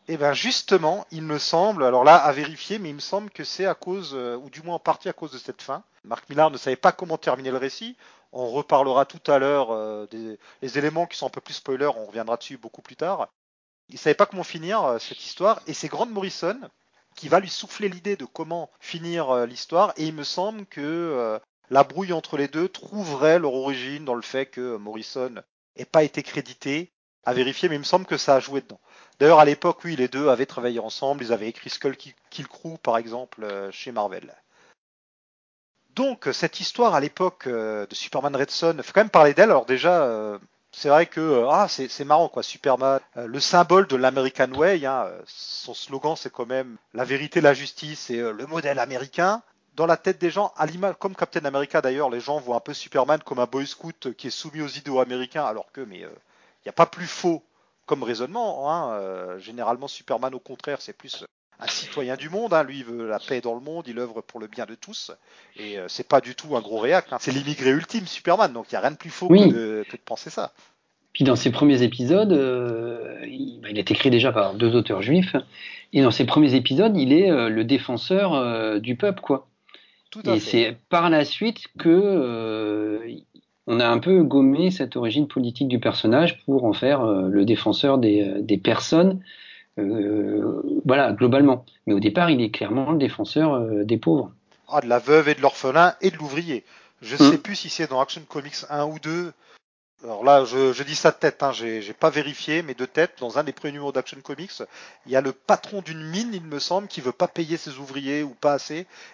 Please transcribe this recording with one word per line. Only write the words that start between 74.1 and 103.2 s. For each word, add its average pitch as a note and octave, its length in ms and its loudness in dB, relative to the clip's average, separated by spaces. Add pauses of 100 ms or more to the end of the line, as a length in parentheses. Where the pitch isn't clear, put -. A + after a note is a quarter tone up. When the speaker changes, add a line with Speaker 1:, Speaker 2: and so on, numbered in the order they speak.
Speaker 2:
par G2+ 240 0
deux A#2 200 2
auteurs G2+ 280 2
juifs, F3 320 2 (580)
et C3+ 80 6
dans B2+ 80 6
ses - 160 2
premiers C#3+ 300 6
épisodes, E3 420 4
il C3 160 4
est, F#3 160 6
euh, A#2+ 200 2
le A2 140 0
défenseur, C#3 720 0
euh, A2+ 460 -2
du A#2+ 160 -4
peuple, F#3+ 260 -2
quoi. - 260 -2 (600)
Speaker 1:
Tout G#3+ 160 -18
à - 100 4
Speaker 2:
Et - 40 2
Speaker 1:
fait. - 100 -6
Speaker 2:
c'est A#2+ 280 2 (120)
par E3+ 220 4
la D3+ 140 4
suite - 420 -6 (100)
que, E3 120 2
euh, A2+ 1080 2 (680)
on A#2+ 120 0
a A#2+ 80 2
un A#2+ 100 2
peu F3 260 6
gommé C#3 460 6
cette F3+ 260 -4
origine B2 320 0
politique C3 400 -2
du B2 120 0
personnage B2 640 2
pour C3+ 200 2
en G#2 80 2
faire, C3 280 2
euh, F#2+ 260 0
le G2+ 180 4
défenseur A2+ 520 2
des, G#2 240 4
euh, G2+ 200 -2
des G#2 160 0
personnes, B2 640 2 (580)
euh, G#2 800 -2 (240)
voilà, C3 260 4
globalement. B2 540 4 (200)
Mais G#2+ 80 2
au G2 60 2
départ, G#2+ 300 2
il B2+ 120 4
est A2 100 0
clairement C3 400 -2
le E3 60 2
défenseur, C#3 580 0
euh, A2 280 0
des A2 140 2
pauvres. D3+ 340 2 (380)
Speaker 1:
Ah, D3+ 100 2
de B2+ 80 -4
la A#2+ 120 4
veuve C#3+ 280 6
et D3 80 4
de C3+ 60 -6
l'orphelin C#3+ 580 4
et F#3+ 120 2
de D#3+ 60 -16
l'ouvrier. D3 460 -6 (380)
Je A#2 140 -8
Speaker 2:
Hmm. D3 160 10
Speaker 1:
sais D#3+ 80 4
plus G3+ 160 -8
si - 140 -10
c'est D#3+ 200 -6
dans C3 100 -2
Action C#3 300 -4
Comics C#3+ 260 -12 (140)
un D3 160 -2
ou D#3 140 -8
deux. E3 340 -6 (720)
Alors A2 200 -8
là, C3+ 220 8
je, C3 260 2
je B2+ 120 -6
dis D3 120 -8
ça D#3+ 140 4
de D3+ 60 0
tête, - 260 -2
hein, C#3 100 0
j'ai, A2+ 300 -6
j'ai G#2 120 -12
pas D#3+ 180 2
vérifié, D3 500 -4
mais C#3 140 -10
de B2 100 -6
tête, - 340 -2
dans A#2+ 200 -4